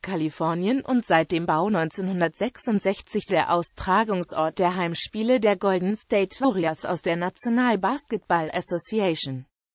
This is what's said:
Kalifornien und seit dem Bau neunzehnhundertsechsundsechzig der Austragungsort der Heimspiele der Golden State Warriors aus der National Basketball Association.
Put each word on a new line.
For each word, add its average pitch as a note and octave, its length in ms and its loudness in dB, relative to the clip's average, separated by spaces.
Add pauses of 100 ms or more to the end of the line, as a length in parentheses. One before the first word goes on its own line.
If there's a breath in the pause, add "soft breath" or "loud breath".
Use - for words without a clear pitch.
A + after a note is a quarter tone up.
Kalifornien F3 800 -2
und B3 240 0
seit E3 260 2
dem E3+ 140 0
Bau F3 240 2
neunzehnhundertsechsundsechzig F#3+ 1500 -2
der - 260 2
Austragungsort F3+ 1080 0
der F3+ 180 2
Heimspiele G#3+ 640 0
der G3+ 160 4
Golden F#3+ 400 0
State G3 440 0
Warriors F#3 440 0
aus F3 160 -2
der E3+ 160 0
National A#3 600 0
Basketball F#3 760 -2
Association. E3+ 920 -2 (280)